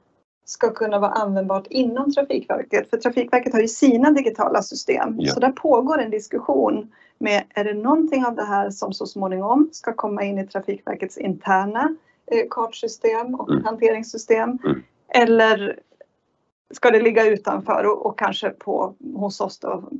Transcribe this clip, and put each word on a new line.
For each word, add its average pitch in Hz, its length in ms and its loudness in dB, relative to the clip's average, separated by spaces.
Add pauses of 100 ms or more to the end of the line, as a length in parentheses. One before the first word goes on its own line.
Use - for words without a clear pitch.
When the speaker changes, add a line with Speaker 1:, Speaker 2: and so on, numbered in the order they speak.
(460)
Speaker 1:
ska - 280 -2
kunna 214 260 -2
vara 202 120 0
användbart 196 560 -2
inom 254 440 -2
Trafikverket. - 760 -2
För 226 80 -2
Trafikverket 247 560 0
har 226 60 2
ju 226 80 2
sina 262 440 6
digitala 220 500 2
system. - 580 -2
Speaker 2:
Ja. 139 140 0
Speaker 1:
Så - 60 -6
där 262 120 2
pågår 277 500 2
en 220 100 -6
diskussion 214 800 -2 (260)
med, 208 320 0
är 208 140 -2
det 208 100 -4
någonting 269 520 0
av 240 100 -2
det 214 100 -6
här 202 240 -2
som 196 240 -8
så 202 120 -8
småningom 202 680 0
ska - 220 -8
komma 208 300 -4
in 202 140 -4
i 196 100 -6
Trafikverkets 196 720 -8
interna, 202 760 -2 (360)
eh, 233 180 0
kartsystem 226 840 -4
och - 160 -6
Speaker 2:
Mm. 196 140 0
Speaker 1:
hanteringssystem? 226 1000 0
Speaker 2:
Mm. - 180 -2 (240)
Speaker 1:
Eller 226 720 4 (960)
ska - 180 4
det 220 100 6
ligga 226 240 4
utanför 202 600 0
och, 208 200 0
och 214 140 -6
kanske 196 300 -4
på, 190 440 -4 (220)
hos 202 260 -6
oss 190 180 -8
då, 190 240 -8 (160)